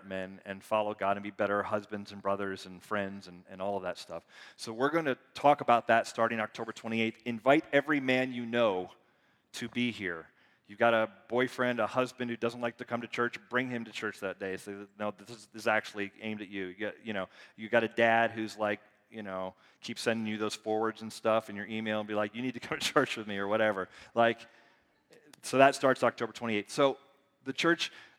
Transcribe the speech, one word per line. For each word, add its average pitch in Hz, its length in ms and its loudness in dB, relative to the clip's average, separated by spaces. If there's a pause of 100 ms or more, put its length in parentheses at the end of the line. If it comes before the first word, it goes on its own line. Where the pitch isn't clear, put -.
men 95 400 -8
and 98 180 -12
follow 107 300 0
God 98 240 0
and 101 80 -10
be 104 60 -8
better 101 300 0
husbands 104 520 -6
and 101 80 -16
brothers 98 440 -4
and 92 160 -16
friends 98 460 -4
and, 90 240 -20
and 95 100 -10
all 101 140 -4
of 95 80 -6
that 90 140 -6
stuff?" 85 260 -12 (320)
So - 160 -12
we're 127 200 0
gonna 156 260 0 (160)
talk 143 260 6
about 117 280 4
that 113 200 6
starting 113 320 0
October 113 320 -6
twenty-eighth. 113 540 -2
Invite 127 480 4
every 143 260 4
man 131 320 2
you 120 140 -6
know 110 460 2 (600)
to 120 160 -8
be 120 220 0
here. 90 360 -6 (400)
You've 101 120 -8
got 117 140 6
a 110 160 2 (200)
boyfriend, 123 500 0
a 107 80 2
husband 127 420 -2
who 117 60 -4
doesn't 117 240 -4
like 117 180 -4
to 123 80 -10
come 120 160 -4
to 117 60 -8
church, - 300 -2 (120)
bring 123 200 0
him 117 160 -4
to 107 60 -14
church 104 280 -6
that 95 200 -6
day. 95 180 -4
Say, 101 160 -10 (260)
"No, 104 180 -2
this 101 120 -20
is, 110 240 -16
this 110 80 -14
is 107 60 -2
actually 104 440 0 (100)
aimed 107 200 -6
at 95 80 -12
you." 98 160 -6
You 90 100 -8 (120)
got, 92 60 -6 (120)
you 110 80 -6
know, 95 160 -4 (260)
you 107 140 -10
got 113 160 4
a - 20 2
dad 117 440 4
who's 107 260 -8
like, 107 240 -2 (280)
you 113 140 -12
know, 95 300 -8 (260)
keeps - 220 -10
sending 113 260 0
you 107 100 -2
those 107 180 -2
forwards 110 460 -2
and 110 120 -12
stuff 110 360 0
in 104 60 -10
your 101 120 -8
email 110 320 -4
and 107 80 -6
be 107 80 -4
like, 104 200 -2
"You 117 60 -6
need 127 140 -4
to 120 40 -10
come 156 200 -6
to - 140 -4
<laughs> - 0 -
church 135 220 4
with 107 120 -8
me," 101 100 -4
or 98 100 -2
whatever. 104 400 2 (280)
Like, 117 240 4 (1040)
so - 160 2
that 135 160 8
starts 131 280 2
October 113 300 0
twenty-eighth. 110 380 -2
So 139 260 4 (480)
the 131 80 -4
church - 380 2 (280)